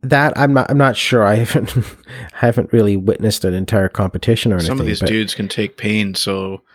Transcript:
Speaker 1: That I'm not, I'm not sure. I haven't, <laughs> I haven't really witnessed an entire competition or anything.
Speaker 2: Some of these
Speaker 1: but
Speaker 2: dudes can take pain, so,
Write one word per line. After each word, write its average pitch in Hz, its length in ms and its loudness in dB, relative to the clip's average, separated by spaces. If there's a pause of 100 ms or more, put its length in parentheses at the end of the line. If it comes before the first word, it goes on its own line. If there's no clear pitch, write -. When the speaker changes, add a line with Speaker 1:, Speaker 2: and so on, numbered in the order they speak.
Speaker 1:
That 143 360 2
I'm 143 140 4
not, 131 180 2
I'm 139 80 2
not 135 180 4
sure. 117 280 2
I 101 120 4
haven't, 113 400 -2
<laughs> - 580 -8
I - 120 0
haven't 120 260 0
really 104 240 4
witnessed 104 480 -2
an 92 100 0
entire 95 340 0
competition 107 640 0
or 92 40 0
anything. 85 120 -2
Speaker 2:
Some 131 120 -2
of 123 60 -2
these 107 140 -2
Speaker 1:
but - 80 0
Speaker 2:
dudes 107 260 -2
can 101 140 -6
take 104 280 -6
pain, 107 380 -2
so, 95 480 -6 (120)